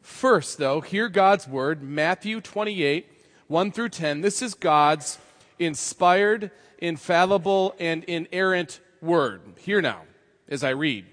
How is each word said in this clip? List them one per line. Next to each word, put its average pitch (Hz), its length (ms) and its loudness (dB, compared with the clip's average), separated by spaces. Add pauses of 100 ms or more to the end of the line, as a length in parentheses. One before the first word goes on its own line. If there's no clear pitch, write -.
First, - 580 0
though, 143 200 0
hear 202 300 -4
God's 196 360 4
word, 135 380 -4
Matthew 165 560 -4
twenty-eight, 185 640 -4 (420)
one 175 260 0
through 233 160 -6
ten. 151 320 -4
This 202 200 -2
is 240 120 -6
God's 151 680 2 (400)
inspired, 185 920 2 (260)
infallible, 185 1000 0
and 165 260 -4
inerrant 180 720 -2 (220)
word. 143 400 0 (180)
Hear 196 220 0
now, 104 220 -4 (440)
as 143 160 -6
I 139 60 0
read. 131 440 -2